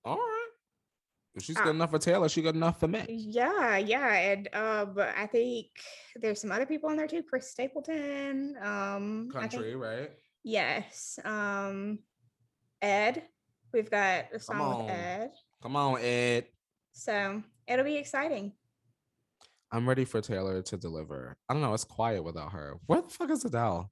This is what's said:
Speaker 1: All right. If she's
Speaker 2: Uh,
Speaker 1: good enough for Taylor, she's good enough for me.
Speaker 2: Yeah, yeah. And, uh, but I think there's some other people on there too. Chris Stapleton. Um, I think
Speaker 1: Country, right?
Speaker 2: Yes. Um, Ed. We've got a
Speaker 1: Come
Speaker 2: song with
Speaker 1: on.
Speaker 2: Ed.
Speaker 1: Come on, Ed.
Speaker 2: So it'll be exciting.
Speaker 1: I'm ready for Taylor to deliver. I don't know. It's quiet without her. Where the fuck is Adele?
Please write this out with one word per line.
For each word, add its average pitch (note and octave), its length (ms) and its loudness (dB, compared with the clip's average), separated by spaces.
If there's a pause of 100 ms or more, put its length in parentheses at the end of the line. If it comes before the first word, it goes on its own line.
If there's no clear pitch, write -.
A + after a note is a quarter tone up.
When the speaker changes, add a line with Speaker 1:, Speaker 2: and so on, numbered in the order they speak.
Speaker 1:
All B2+ 100 0
right. A4 220 -2 (960)
If G2 100 -10
she's D#3+ 120 -6
Speaker 2:
Uh, G#3+ 80 4
Speaker 1:
good D#3 120 4
enough E3 160 2
for D#3 80 2
Taylor, F3 280 4
she's D#3+ 160 2
good D#3+ 140 2
enough E3 240 2
for D#3+ 80 4
me. G#3+ 180 -2
Speaker 2:
Yeah, A3+ 680 2
yeah. A#3 380 4
And, G3 360 2
uh, G#3+ 320 0
but F#3+ 320 0
I G#3+ 120 -2
think A#3+ 400 2 (500)
there's A3 240 -2
some G#3 100 -4
other A#3+ 140 2
people D4+ 240 -2
on D4+ 80 2
there D#4 100 0
too. D#4+ 160 -2
Chris C4 280 -4
Stapleton. C#4 1080 -4
Um, G#3 720 -4
I C3 140 -4
think - 40 -6
Speaker 1:
Country, A#2 260 -4
right? B2 340 -4 (320)
Speaker 2:
Yes. G3 800 -2
Um, G3+ 760 -4 (840)
Ed. G#3 420 4 (480)
We've G#3+ 180 2
got F#3+ 360 4
a A3 140 -10
Speaker 1:
Come - 20 -10
Speaker 2:
song - 280 0
with A#2 140 0
Speaker 1:
on. G#2+ 60 -4
Speaker 2:
Ed. F3+ 420 -4 (320)
Speaker 1:
Come C3 140 -4
on, C3+ 240 4
Ed. A#2+ 460 2 (440)
Speaker 2:
So G3+ 500 -2 (240)
it'll B3+ 200 4
be - 100 0
exciting. C4+ 560 -2 (1200)
Speaker 1:
I'm A#2 160 0
ready C3 180 4
for A2+ 160 -2
Taylor F#2+ 420 -2
to - 140 -6
deliver. D#2 600 -8 (100)
I B2+ 60 0
don't D3+ 80 2
know. A#2 120 2
It's A2 120 -2
quiet A2 380 0
without D#2+ 280 -8
her. D2+ 260 -10 (100)
Where E4+ 140 6
the - 80 -12
fuck D#4+ 200 -6
is C4+ 160 0
Adele? G#2+ 460 0